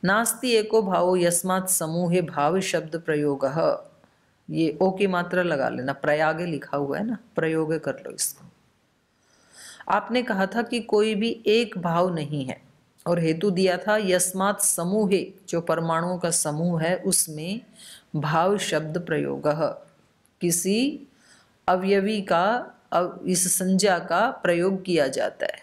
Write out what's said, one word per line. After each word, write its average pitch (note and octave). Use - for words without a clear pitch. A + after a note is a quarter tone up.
नास्ति A3+
एको A3
भावो F3+
यस्मात् F#3
समूहे E3+
भाव D#3
शब्द E3+
प्रयोगः। D3
ये D#3
ओ F#3+
की F#3+
मात्रा F3+
लगा C#3+
लेना, B2+
प्रयागे D#3
लिखा D3
हुआ C#3
है G3
ना, A3+
प्रयोग D#3+
कर C#3+
लो -
इसको। -
आपने A3
कहा G3
था F#3+
कि A#3
कोई A3
भी G3+
एक A3
भाव F3
नहीं D3
है -
और F3
हेतु E3
दिया F3+
था G#3
यस्मात् F#3+
समूहे, F#3+
जो E3
परमाणुओं E3
का E3+
समूह D#3+
है E3+
उसमें F3+
भाव D#3+
शब्द D#3
प्रयोगः, D3
किसी G3
अवयवी G3
का G3
अव-, -
इस F3+
संज्ञा F#3+
का F3+
प्रयोग F#3
किया D#3+
जाता A#2+
है। -